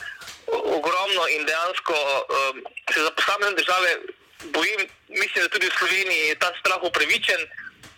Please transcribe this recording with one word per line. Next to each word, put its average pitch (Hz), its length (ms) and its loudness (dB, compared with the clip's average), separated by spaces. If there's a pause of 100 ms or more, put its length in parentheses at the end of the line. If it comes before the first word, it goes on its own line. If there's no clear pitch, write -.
(440)
o-, 453 200 -2 (100)
ogromno 180 560 0
in 151 140 0
dejansko, 165 520 0 (300)
em, 135 300 0 (320)
se - 120 2
za 156 120 2
posamezne 202 440 0
države 180 340 2 (600)
bojim, 185 300 0 (260)
mislim, 202 360 0
da 170 80 2
tudi 185 180 2
v 170 60 -2
Sloveniji 180 520 2
je 151 100 2
ta 180 180 0
strah 180 280 0
upravičen. 170 580 2 (580)